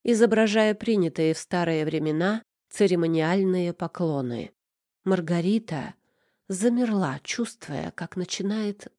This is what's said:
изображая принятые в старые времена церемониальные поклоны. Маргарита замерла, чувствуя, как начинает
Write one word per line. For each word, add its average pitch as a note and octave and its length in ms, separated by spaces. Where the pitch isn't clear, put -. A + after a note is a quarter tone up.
изображая G#3+ 680
принятые E3+ 600
в - 40
старые E3 460
времена D#3 580
церемониальные F3 1040
поклоны. C#3+ 800
Маргарита F3 880
замерла, G3+ 760
чувствуя, - 680
как - 240
начинает G3+ 840